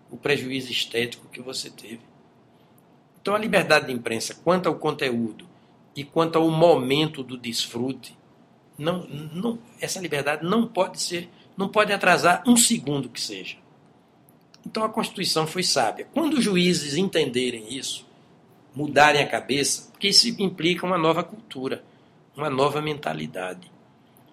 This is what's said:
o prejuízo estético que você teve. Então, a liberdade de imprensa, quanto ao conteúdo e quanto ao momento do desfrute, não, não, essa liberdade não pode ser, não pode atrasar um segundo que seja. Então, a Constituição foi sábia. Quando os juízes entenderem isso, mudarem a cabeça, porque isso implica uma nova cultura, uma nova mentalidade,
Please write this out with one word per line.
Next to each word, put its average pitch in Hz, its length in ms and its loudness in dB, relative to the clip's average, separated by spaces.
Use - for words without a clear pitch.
o 120 80 -16
prejuízo 131 540 -4
estético - 580 -4
que - 100 -18
você 127 300 -10
teve. 113 320 -16
Então, 202 140 -2
a - 20 2
liberdade 160 480 2
de 131 80 -6
imprensa, 117 500 -6
quanto 175 240 2
ao 151 80 0
conteúdo 127 720 -4
e 139 80 -10
quanto 165 360 0
ao 165 100 4
momento 151 720 4
do 123 140 -12
desfrute, 120 800 -6
não, 170 300 -4
não, 156 520 -8
essa 160 200 -6
liberdade 147 440 -2
não 226 240 2
pode - 320 -2
ser, 175 300 -6
não 196 140 -4
pode 208 240 2
atrasar 175 540 4
um 240 100 8
segundo 147 500 2
que - 140 -12
seja. 95 360 -10
Então, 220 180 -4
a 220 60 0
Constituição 185 560 -2
foi 175 160 -6
sábia. 127 500 0
Quando 311 240 0
os 233 80 2
juízes 175 520 2
entenderem 127 760 -2
isso, - 340 -10
mudarem 147 460 6
a 123 60 2
cabeça, - 640 -2
porque - 160 -2
isso 202 200 6
implica 180 440 0
uma 180 120 0
nova 160 260 2
cultura, 131 600 -10
uma 151 140 -4
nova 139 320 2
mentalidade, 92 920 -6